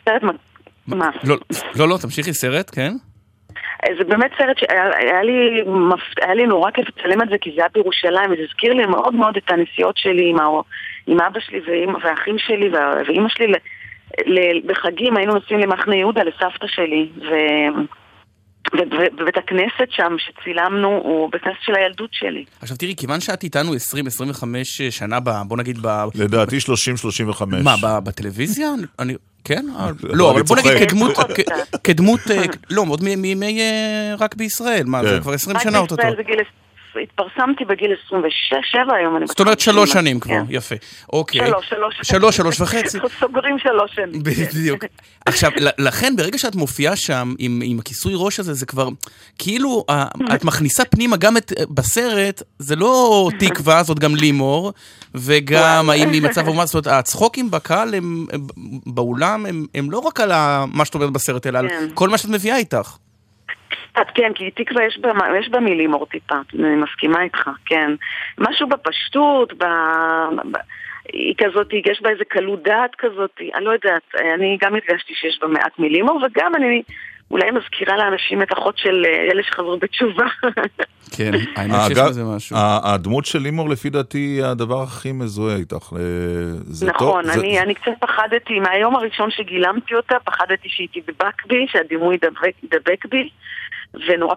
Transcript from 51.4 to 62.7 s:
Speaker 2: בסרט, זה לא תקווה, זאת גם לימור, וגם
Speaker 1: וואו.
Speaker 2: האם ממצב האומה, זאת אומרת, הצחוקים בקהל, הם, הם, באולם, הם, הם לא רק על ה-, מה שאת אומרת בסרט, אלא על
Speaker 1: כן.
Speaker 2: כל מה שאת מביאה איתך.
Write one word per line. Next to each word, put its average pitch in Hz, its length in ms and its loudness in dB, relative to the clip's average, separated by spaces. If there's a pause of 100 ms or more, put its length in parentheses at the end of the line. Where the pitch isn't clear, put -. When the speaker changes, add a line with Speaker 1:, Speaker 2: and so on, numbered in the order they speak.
Speaker 2:
בסרט, 202 640 0 (180)
זה 143 160 -2
לא 214 540 6 (100)
תקווה, 170 440 4
זאת 156 160 0
גם 151 160 4
לימור, 151 580 2 (420)
וגם 143 440 2 (260)
Speaker 1:
וואו. 156 60 6
Speaker 2:
האם 151 200 4
ממצב 156 360 2
האומה, 160 180 2
זאת 156 80 -4 (140)
אומרת, 135 120 4
הצחוקים 233 520 0
בקהל, 190 440 0
הם, 170 380 -4
הם, 147 80 -6 (440)
באולם, 127 600 0
הם, 165 200 -6 (100)
הם 143 160 -4
לא 214 80 -2
רק 311 200 -2
על 208 120 2
ה-, 143 420 2
מה 151 120 2
שאת - 100 -6
אומרת 143 140 0
בסרט, 127 380 -2
אלא 127 120 0
על 127 100 0
Speaker 1:
כן. 160 240 -4
Speaker 2:
כל 180 160 2
מה 214 80 2
שאת 208 120 -4
מביאה 214 280 0
איתך. 147 400 -4 (960)